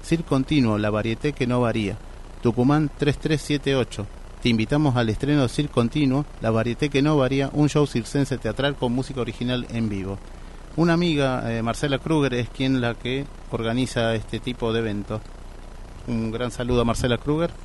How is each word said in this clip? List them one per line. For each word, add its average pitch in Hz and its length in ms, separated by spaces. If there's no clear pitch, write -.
Circo 165 260
Continuo, 131 500
la 104 120
varieté 110 420
que 139 140
no 123 140
varía. 110 360
Tucumán 131 560
tres 143 200
tres 151 220
siete 143 340
ocho. 110 320
Te 127 80
invitamos 123 460
al 117 120
estreno 139 320
de 123 80
Circo 147 260
Continuo, 135 520
la 113 80
varieté 117 400
que 139 100
no 151 160
varía, 135 380
un 147 160
show 147 160
circense 131 500
teatral 131 380
con 127 180
música 127 300
original 123 480
en 113 180
vivo. 98 300
Una 170 160
amiga, 143 580
eh, 113 120
Marcela 131 360
Kruger, 143 360
es 120 160
quien 131 320
la 117 140
que 131 280
organiza 117 640
este 110 260
tipo 120 340
de 117 60
evento. 107 420
Un 113 240
gran 117 200
saludo 120 320
a - 20
Marcela 120 320
Kruger. 156 360